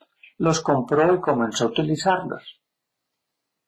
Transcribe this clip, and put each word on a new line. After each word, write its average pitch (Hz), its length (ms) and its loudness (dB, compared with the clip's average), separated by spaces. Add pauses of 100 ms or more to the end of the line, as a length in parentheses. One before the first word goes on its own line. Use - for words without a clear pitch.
(360)
los 165 240 0
compró 151 540 2
y 180 60 0
comenzó 120 440 -2
a 113 40 2
utilizarlos. - 920 -4 (1080)